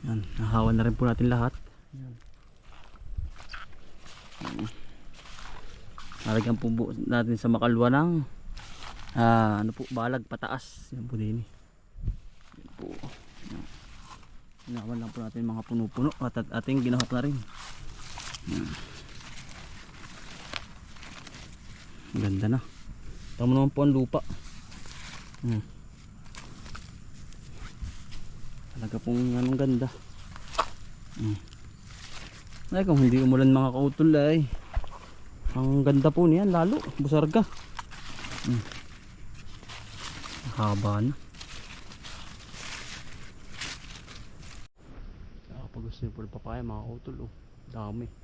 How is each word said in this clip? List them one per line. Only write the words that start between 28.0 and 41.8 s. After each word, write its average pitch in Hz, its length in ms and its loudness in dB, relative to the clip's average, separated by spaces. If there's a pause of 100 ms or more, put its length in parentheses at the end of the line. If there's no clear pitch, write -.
Talaga 113 240 -4
pong 120 320 2
anong 127 240 2
ganda. 131 300 4 (1300)
Hmm. 107 160 0 (1400)
Ay, 190 160 4
kung 143 160 10
hindi 127 160 10
umulan 131 320 10
mga 131 240 8
kautol 143 400 8
ay 151 320 8 (1120)
ang 135 240 6
ganda 143 320 8
po 170 160 8
niyan 185 240 6
lalo, 180 240 6 (220)
busarga. 151 420 6 (1040)
Hmm. 117 160 2 (1900)
Haba 104 560 2
na. 143 40 -4 (4000)